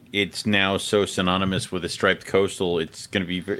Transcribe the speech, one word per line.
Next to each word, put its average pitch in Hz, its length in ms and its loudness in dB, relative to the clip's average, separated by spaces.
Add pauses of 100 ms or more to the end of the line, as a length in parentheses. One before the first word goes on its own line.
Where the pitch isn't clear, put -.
(100)
it's 101 360 -4
now 98 320 4
so 101 260 2
synonymous 92 640 0
with 87 140 -4
a 85 60 -2
striped 95 340 0
coastal, 95 540 0
it's - 300 -6
gonna 95 180 -2
be, 87 140 -4
ver-, 90 200 -6